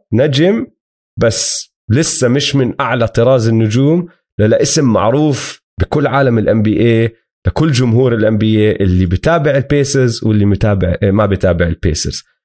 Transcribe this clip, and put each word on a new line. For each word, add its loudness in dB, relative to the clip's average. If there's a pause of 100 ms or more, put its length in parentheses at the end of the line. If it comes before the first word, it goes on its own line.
(140)
نجم 0 (520)
بس -4 (180)
لسه 0
مش -2
من -2
أعلى -2
طراز 2
النجوم 0 (320)
للاسم 0
معروف 0 (180)
بكل -2
عالم 0
ال 0
إن 2
بي 0
إيه، 0 (320)
لكل 0
جمهور 2
ال 0
إن 0
بي 2
إيه 0
اللي 2
بتابع 0
البيسرز 0
واللي 2
متابع، 0
آه، 2
ما 2
بتابع 0
البيسرز، -4 (220)